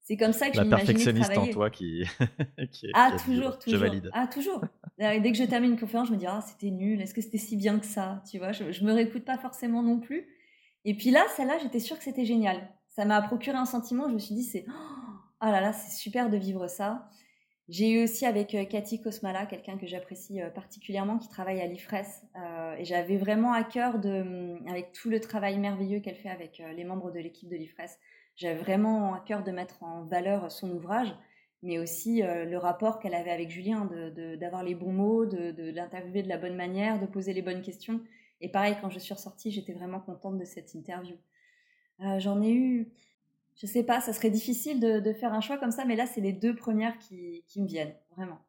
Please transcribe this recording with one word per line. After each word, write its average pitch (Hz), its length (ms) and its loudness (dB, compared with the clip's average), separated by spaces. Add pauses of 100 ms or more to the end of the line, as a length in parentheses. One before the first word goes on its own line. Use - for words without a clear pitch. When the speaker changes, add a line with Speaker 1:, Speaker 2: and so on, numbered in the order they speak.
Speaker 1:
c'est 220 140 -4
comme 220 160 6
ça 277 160 4
que - 100 4
Speaker 2:
La 208 40 8
Speaker 1:
je - 60 6
m'imaginais 202 240 8
Speaker 2:
perfectionniste 113 380 6
en - 20 2
Speaker 1:
travailler. 101 220 4
Speaker 2:
toi 104 160 4
qui, 85 340 -2
<laughs> 127 680 -2
qui, - 240 -12
Speaker 1:
Ah, 254 160 8
Speaker 2:
qui - 40 0
a - 20 0
dit, - 80 -2
Speaker 1:
toujours, « 254 340 2
Speaker 2:
Je - 60 -16
Speaker 1:
toujours. 220 160 4
Speaker 2:
valide. » 196 320 2
Speaker 1:
Ah, 247 160 0
toujours. 285 340 -4 (380)
Euh, 214 180 4
dès 220 140 4
que 214 60 2
je 254 40 4
termine 240 300 4
une 233 80 2
conférence, 233 260 0
je 233 60 2
me 202 60 2
dis, « 180 100 -2
Ah, 202 120 -2
c'était - 300 -6
nul, 196 300 0
est-ce 196 140 -6
que 226 60 -2
c'était 214 180 -4
si 214 180 -4
bien 208 240 4
que 208 60 -8
ça ? » 196 440 -4
Tu 196 80 -8
vois, 185 140 -4
je, 208 180 -6
je 180 140 -2
me 214 80 4
réécoute 226 320 2
pas 262 140 -4
forcément 240 440 -2
non 233 160 4
plus. 277 300 -6 (560)
Et 208 120 0
puis 247 140 2
là, 302 140 10 (120)
celle-là, 285 240 2
j'étais 247 200 -2
sûre 311 180 -6
que - 60 -14
c'était 262 200 -2
génial. 214 360 2 (260)
Ça - 180 -4
m'a 208 180 6
procuré 247 340 -2
un 254 100 0
sentiment, 247 420 -2
je 240 60 0
me 220 60 0
suis 202 160 -6
dit, « 247 80 -2
C'est, 196 240 -6
oh, 254 40 -12 (680)
ah 220 100 4
là 190 80 6
là, 208 120 2
c'est - 240 -8
super 233 320 0
de 214 80 4
vivre 190 300 -2
ça. » 208 420 -4 (600)
J'ai 185 200 4
eu 226 140 6
aussi 226 240 2
avec, 208 280 0
euh, 196 100 2
Cathy 208 360 -4
Kosmala, 202 460 -4
quelqu'un 190 320 -10
que 190 80 -8
j'apprécie, 180 560 -10
euh, 165 80 -6
particulièrement, 196 680 -4
qui 226 100 -8
travaille 185 320 -4
à 180 60 -2
l'ifres, 175 280 -8
euh, 170 800 -8
et 180 100 -8
j'avais 175 320 2
vraiment 214 360 4
à 226 100 4
cœur 233 380 0
de, 196 220 0
hum, 180 460 -8
avec 180 240 -6
tout - 160 -6
le 220 120 2
travail 202 380 -2
merveilleux 202 420 0
qu'elle 196 160 -8
fait 208 120 -14
avec, 180 320 -12
euh, 160 120 -14
les 175 100 -10
membres 180 300 -6
de 170 80 -8
l'équipe 170 280 -14
de 180 60 -8
l'ifres, 160 260 -10 (540)
j'avais 165 240 -2
vraiment 202 560 2
à 185 60 -8
cœur 202 240 -4
de 190 80 -4
mettre 180 320 -8
en 170 200 -10
valeur 180 460 0
son 185 220 -8
ouvrage, 185 440 -2 (460)
mais 175 160 -2
aussi, 208 460 0
euh, 170 200 -2
le 175 140 -4
rapport 180 400 2
qu'elle 185 160 -6
avait 170 160 -2
avec 170 200 -2
Julien, 202 340 -2
de, 165 260 -6
de, 160 240 -10
d'avoir 175 300 -6
les 180 100 -4
bons 180 180 -4
mots, 214 340 4
de, 175 260 -4
de 160 180 -8
l'interviewer 180 540 -6
de 190 40 -6
la 175 100 -2
bonne 180 180 -6
manière, 196 440 -2
de 196 60 -4
poser 196 260 -4
les 185 100 -2
bonnes 180 200 -4
questions. 226 380 -6 (400)
Et 170 100 -8
pareil, 202 300 2
quand 196 100 -6
je 185 80 -10
suis 185 160 -10
ressortie, - 380 -10
j'étais 185 220 -8
vraiment 180 260 -8
contente 190 380 -8
de 185 60 -6
cette - 300 -18
interview. 180 400 -10 (880)
Euh, 196 160 0
j'en 202 220 2
ai 214 100 4
eu, 247 400 4 (680)
je - 100 -14
sais 240 160 2
pas, 233 180 4
ça 233 140 -2
serait 220 160 4
difficile 240 500 0
de, 220 200 4
de 214 120 0
faire 220 220 -2
un 214 80 0
choix 277 160 -4
comme 262 120 0
ça, - 140 -2
mais 240 120 2
là, 240 100 2
c'est 240 160 -4
les 196 100 2
deux 226 240 2
premières 226 400 0
qui, 175 500 -14
qui - 140 -6
me 196 60 2
viennent, 156 260 -2 (240)
vraiment. 175 220 -10 (100)